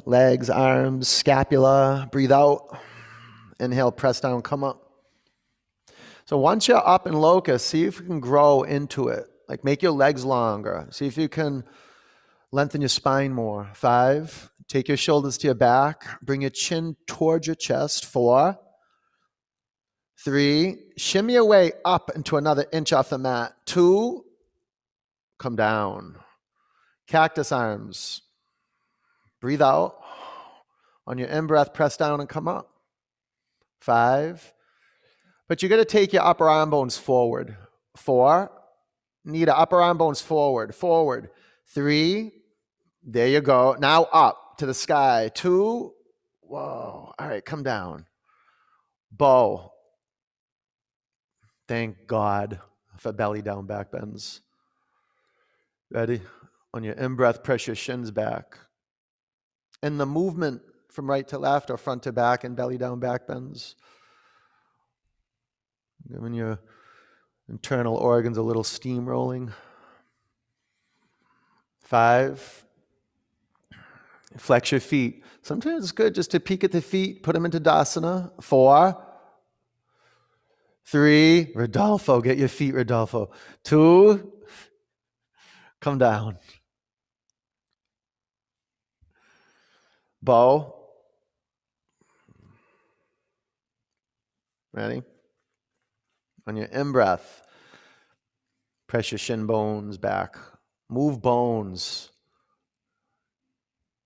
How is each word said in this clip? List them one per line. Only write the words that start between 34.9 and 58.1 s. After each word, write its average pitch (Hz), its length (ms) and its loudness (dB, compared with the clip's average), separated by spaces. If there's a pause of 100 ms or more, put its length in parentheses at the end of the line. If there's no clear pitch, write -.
But 165 120 -4
you're 185 80 0
gonna 220 140 6
take 208 300 0
your 185 100 4
upper 170 240 4
arm 156 220 4
bones 135 280 -2
forward. 123 600 -2 (400)
Four. 143 520 2 (720)
Knee 160 220 -2
to 143 100 4
upper 165 260 4
arm 175 180 2
bones 156 200 0
forward, 131 540 -2
forward. 156 560 0 (380)
Three. 160 640 -2 (720)
There 120 240 0
you 143 140 2
go. 127 360 4
Now 160 280 4
up - 520 2
to 147 80 -6
the 131 80 -4
sky. 127 600 0
Two. 202 600 -2 (480)
Whoa. 139 800 -14
All 147 80 -12
right, 107 180 -10
come 151 160 -10
down. 90 460 -8 (1040)
Bow. 113 600 2 (1900)
Thank 117 400 -8
God 104 520 -4 (380)
for 113 140 -12
belly 104 320 -6
down 98 240 -10
back 101 240 -12
bends. - 500 -16 (1500)
Ready? 113 300 -6 (520)
On 113 100 -12
your 110 120 -10
in-breath, 127 480 -2
press 127 240 -4
your 113 80 -8
shins 123 340 -10
back. 107 480 -8 (1300)